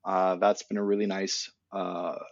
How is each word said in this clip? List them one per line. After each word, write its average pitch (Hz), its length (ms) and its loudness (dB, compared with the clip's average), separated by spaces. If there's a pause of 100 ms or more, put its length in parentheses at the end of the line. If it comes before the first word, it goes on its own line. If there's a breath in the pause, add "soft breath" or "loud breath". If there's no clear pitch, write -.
Uh, 92 320 2
that's 101 280 4
been 104 140 -6
a 101 60 -2
really 101 220 2
nice, 98 440 -4 (220)
uh, 87 440 -4 (160)